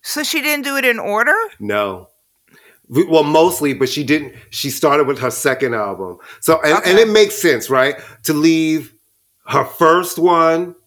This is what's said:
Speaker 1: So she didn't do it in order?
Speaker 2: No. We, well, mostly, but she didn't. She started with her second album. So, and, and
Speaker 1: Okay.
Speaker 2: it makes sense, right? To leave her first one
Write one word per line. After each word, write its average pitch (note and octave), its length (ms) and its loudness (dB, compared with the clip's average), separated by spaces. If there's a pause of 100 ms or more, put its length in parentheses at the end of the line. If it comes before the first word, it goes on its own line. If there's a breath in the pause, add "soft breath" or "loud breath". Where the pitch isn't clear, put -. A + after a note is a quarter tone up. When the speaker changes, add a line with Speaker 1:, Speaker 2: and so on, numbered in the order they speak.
Speaker 1:
So - 220 -8
she D4+ 180 -4
didn't D4 240 -4
do C#4 100 -4
it C4+ 80 -2
in A#3 160 0
order? A#3 360 0 (240)
Speaker 2:
No. G2+ 500 -4 (800 soft breath)
We, D3+ 160 2
well, D#3+ 180 4
mostly, D3+ 500 2
but C3 140 -2
she D3 160 -6
didn't. D3 300 -2 (160 loud breath)
She - 200 -8
started D3 380 2
with C3+ 120 -4
her B2 120 -4
second C3 420 -2
album. F#2+ 440 -6 (240 loud breath)
So, D#3+ 200 2
and, D3+ 120 2 (120)
and F#3 120 4
Speaker 1:
Okay. A3+ 60 6
Speaker 2:
it A3 60 4
makes G#3+ 260 2
sense, C3 340 -2
right? C3+ 260 0 (280 loud breath)
To D#3+ 100 -2
leave D#3 600 0 (540)
her C3+ 160 0
first E3+ 560 0
one E3+ 560 2 (120)